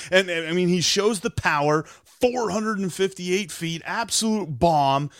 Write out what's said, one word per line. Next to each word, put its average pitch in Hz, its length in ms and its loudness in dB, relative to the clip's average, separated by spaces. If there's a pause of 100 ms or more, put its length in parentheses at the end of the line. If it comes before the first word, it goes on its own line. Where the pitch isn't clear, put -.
(100)
And, 185 180 4
and, 165 200 -4
I 160 40 -4
mean, 180 160 2
he 180 140 2
shows 196 380 0
the 233 100 -4
power, 151 540 2 (200)
four 240 460 -2
hundred 214 300 -2
and 190 120 -4
fifty-eight 185 600 -2
feet, 165 340 -6
absolute 202 720 -2
bomb, 143 600 4